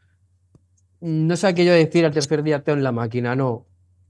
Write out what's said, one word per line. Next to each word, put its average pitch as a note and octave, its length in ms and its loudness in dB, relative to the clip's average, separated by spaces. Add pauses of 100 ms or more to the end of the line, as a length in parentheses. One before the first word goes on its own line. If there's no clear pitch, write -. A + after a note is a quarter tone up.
(1000)
No D#3+ 340 -2
sé G3 120 -2
aquello F3 240 2
de E3 140 6
decir E3 200 2
al D3+ 80 0
tercer D3 300 -2
día, D3 200 -2
"Tengo D3 140 -2
en C#3 60 -2
la C3 80 -2
máquina", A#2+ 440 -4
no. B2+ 300 -4 (440)